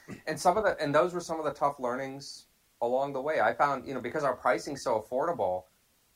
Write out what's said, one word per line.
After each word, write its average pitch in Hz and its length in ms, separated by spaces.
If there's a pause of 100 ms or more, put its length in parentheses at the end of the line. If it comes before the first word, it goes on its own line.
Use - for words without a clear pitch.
(260)
And 156 120
some 180 180
of 214 80
the, - 160
and 143 140
those 170 200
were 175 60
some 160 180
of 156 60
the 147 80
tough - 260
learnings 135 680 (340)
along 131 320
the 135 80
way. 143 200
I 110 140
found, 135 320
you 139 80
know, - 60
because 143 240
our 127 120
pricing's 135 460
so 110 180
affordable, 123 640 (520)